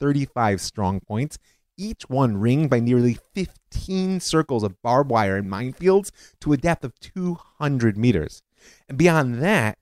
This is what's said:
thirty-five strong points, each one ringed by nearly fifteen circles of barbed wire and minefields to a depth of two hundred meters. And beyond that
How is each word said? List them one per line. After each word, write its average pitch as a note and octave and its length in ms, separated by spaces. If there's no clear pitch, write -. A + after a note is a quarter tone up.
thirty-five C3 640
strong G2 380
points, A#2+ 360
each G#3+ 320
one B2+ 300
ringed B2+ 320
by B2 100
nearly A#2+ 380
fifteen F#3 840
circles D3+ 440
of G2 180
barbed B2+ 300
wire G#2 260
and G2 140
minefields E3 600
to D3 140
a - 20
depth E3 280
of B2 160
two F3+ 340
hundred A#2+ 400
meters. G#2+ 420
And C3+ 80
beyond C#3 460
that D#3 400